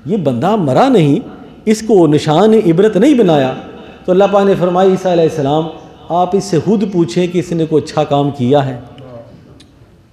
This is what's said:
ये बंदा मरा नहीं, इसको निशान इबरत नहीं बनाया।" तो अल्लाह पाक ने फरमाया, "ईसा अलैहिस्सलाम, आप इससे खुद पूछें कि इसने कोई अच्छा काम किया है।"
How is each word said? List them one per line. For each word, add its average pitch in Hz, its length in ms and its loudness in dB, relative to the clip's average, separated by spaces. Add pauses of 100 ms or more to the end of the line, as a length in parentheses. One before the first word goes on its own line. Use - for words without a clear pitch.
ये 220 80 -2
बंदा 143 400 -2
मरा 160 320 2
नहीं, 175 320 2 (460)
इसको 214 400 2
निशान 160 460 2
इबरत 202 440 2
नहीं 262 200 4
बनाया।" 151 320 2 (560)
तो 185 60 -2
अल्लाह 190 160 2
पाक 196 200 2
ने 190 80 2
फरमाया, 180 380 2
"ईसा 185 180 -2
अलैहिस्सलाम, 156 580 0 (420)
आप 180 240 0
इससे 175 260 -2
खुद 196 320 -2
पूछें 175 380 -2
कि 180 80 -2
इसने 165 260 -4
कोई 156 160 0
अच्छा - 220 -4
काम 143 280 -2
किया 135 300 0
है।" 131 220 -6 (1300)